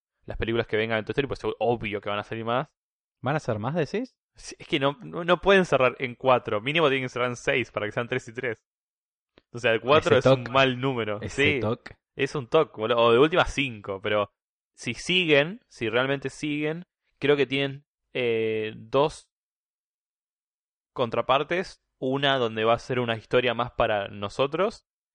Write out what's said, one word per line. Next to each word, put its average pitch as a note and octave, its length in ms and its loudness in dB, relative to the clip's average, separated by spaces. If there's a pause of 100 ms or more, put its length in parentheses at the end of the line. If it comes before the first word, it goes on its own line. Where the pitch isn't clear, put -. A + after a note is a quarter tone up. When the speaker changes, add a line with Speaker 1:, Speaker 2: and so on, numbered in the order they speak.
(240)
Speaker 1:
las - 120 -10
películas A2+ 320 -2
que A2 80 -2
vengan A2+ 240 0
en G2+ 40 -8
Toy - 100 -6
Story, C#3 120 0
pues - 160 -8
es A2 160 -4
obvio A2 420 -2
que - 80 -8
van G#2 120 -2
a G2+ 40 -8
salir A2+ 200 -8
más. B2 240 -2 (520)
Speaker 2:
¿Van B2+ 140 -2
a D#3 60 -2
ser A2 180 -4
más, A#2+ 160 -4
decís? G3 400 -4 (220)
Speaker 1:
Sí, - 220 -18
es - 100 -20
que D#3+ 100 -2
no, C#3 240 0
no, D#3+ 220 -10
no F3 160 2
pueden F#3+ 240 6
cerrar B2+ 340 2
en A#2+ 160 -8
cuatro, A#2+ 460 2
mínimo D3 280 0
tienen C3 180 0
que - 20 -8
cerrar B2 200 -2
en A#2+ 80 -4
seis C3+ 360 -2
para G#2 140 -4
que G#2 60 -8
sean A#2+ 140 -4
tres B2 220 -4
y A2+ 40 -18
tres. A#2 300 -6 (920)
O A#2+ 60 -12
sea, A2+ 140 2
el A2+ 80 0
cuatro D3 360 4
Speaker 2:
Ese B2 140 4
Speaker 1:
es C3+ 60 8
un B2 80 -10
Speaker 2:
toc. A#2+ 100 -8
Speaker 1:
mal C3 260 4
número. A2+ 400 -4
Speaker 2:
Ese C#3 340 0
Speaker 1:
Sí, C3 60 -2
Speaker 2:
toc. A2 300 -6 (260)
Speaker 1:
es C3+ 180 -4
un C3+ 120 -6
toc, D#3 300 2
boludo. A2+ 220 0
O A#2 140 6
de A#2 60 6
última D#3 260 4
cinco, G#2+ 560 -6
pero G#2 300 0 (440)
si - 200 -8
siguen, E3+ 720 0
si A2 220 -6
realmente C3+ 400 -2
siguen, D3+ 560 -6 (320)
creo C#3 180 2
que C#3 100 2
tienen, C#3 380 -4 (300)
eh, A2 640 -2
dos C3 520 -2 (1600)
contrapartes, C3+ 880 -2 (180)
una C3+ 400 0
donde A2 260 0
va A#2 100 6
a A#2 40 2
ser B2+ 200 -4
una A#2 180 -2
historia A#2+ 380 0
más A#2+ 180 -4
para G#2+ 360 0
nosotros C#3 760 -4 (300)